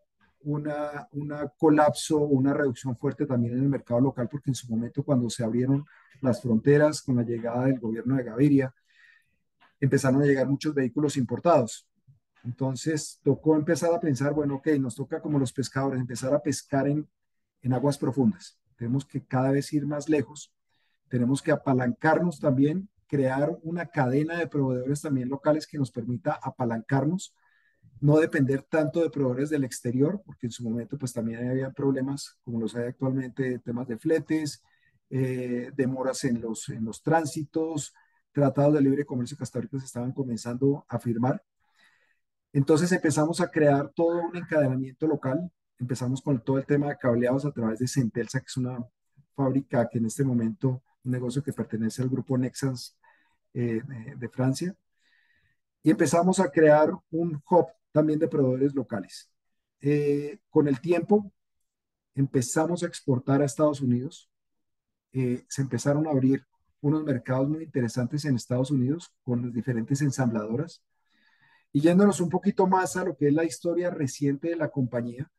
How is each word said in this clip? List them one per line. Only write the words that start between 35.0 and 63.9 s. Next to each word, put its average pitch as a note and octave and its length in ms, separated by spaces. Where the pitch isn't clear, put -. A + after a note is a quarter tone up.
eh, B2+ 640
demoras C3 500
en A#2+ 140
los, A2+ 300
en A2+ 160
los A2 160
tránsitos, D#3+ 920
tratados C#3+ 440
de D3 60
libre C#3 240
comercio B2+ 300
que C3+ 80
hasta - 140
ahorita C3+ 220
se C3 60
estaban B2 260
comenzando B2+ 760
a A#2+ 120
firmar. A#2+ 440
Entonces D#3 380
empezamos E3 500
a F3 80
crear D3 460
todo E3+ 260
un F3 140
encadenamiento C#3+ 720
local, D3+ 440
empezamos B2+ 420
con C#3 220
todo C3+ 140
el C3+ 80
tema C#3+ 240
de A2+ 80
cableados B2 480
a C#3+ 60
través A2+ 280
de B2+ 80
Centelsa, B2 520
que - 80
es - 100
una B2 260
fábrica C3+ 520
que A2+ 120
en A2+ 60
este A2 180
momento, B2 580
un B2+ 80
negocio B2 320
que - 100
pertenece A2 480
al B2+ 80
grupo B2+ 280
Nexans, B2+ 600
eh, A#2 320
de, C3 300
de B2 140
Francia, C3+ 460
y D3+ 80
empezamos F3 480
a F3+ 100
crear D#3 420
un D#3+ 380
hub E3 180
también D3+ 280
de D#3+ 80
proveedores C3+ 460
locales. - 580
Eh, D3 600
con D3 180
el C3+ 120
tiempo F3 520
empezamos D#3+ 680
a F3 40
exportar C#3 540
a D3 40
Estados D3 360
Unidos, B2 500